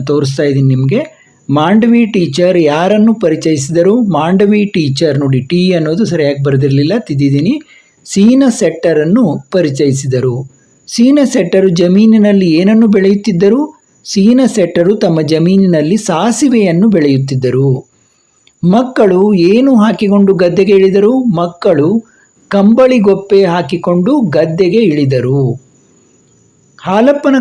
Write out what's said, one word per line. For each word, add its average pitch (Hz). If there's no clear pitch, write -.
ತೋರಿಸ್ತಾ 143
ಇದ್ದೀನಿ 135
ನಿಮ್ಗೆ. 135
ಮಾಂಡವಿ 214
ಟೀಚರ್ 180
ಯಾರನ್ನು 185
ಪರಿಚಯಿಸಿದರು? 165
ಮಾಂಡವಿ 196
ಟೀಚರ್, 147
ನೋಡಿ, 135
ಟಿ 180
ಅನ್ನೋದು 165
ಸರಿಯಾಗಿ 143
ಬರೆದಿರ್ಲಿಲ್ಲ, 139
ತಿದ್ದಿದ್ದೀನಿ. 143
ಸೀನ 240
ಸೆಟ್ಟರನ್ನು 165
ಪರಿಚಯಿಸಿದರು. 135
ಸೀನ 269
ಸೆಟ್ಟರು 190
ಜಮೀನಿನಲ್ಲಿ 196
ಏನನ್ನು 196
ಬೆಳೆಯುತ್ತಿದ್ದರು? 202
ಸೀನ 233
ಸೆಟ್ಟರು 190
ತಮ್ಮ 170
ಜಮೀನಿನಲ್ಲಿ 165
ಸಾಸಿವೆಯನ್ನು 214
ಬೆಳೆಯುತ್ತಿದ್ದರು. 135
ಮಕ್ಕಳು 208
ಏನು 220
ಹಾಕಿಕೊಂಡು 202
ಗದ್ದೆಗೆ 180
ಇಳಿದರು? 196
ಮಕ್ಕಳು 175
ಕಂಬಳಿಗೊಪ್ಪೆ 202
ಹಾಕಿಕೊಂಡು 175
ಗದ್ದೆಗೆ 170
ಇಳಿದರು. 135
ಹಾಲಪ್ಪನ 269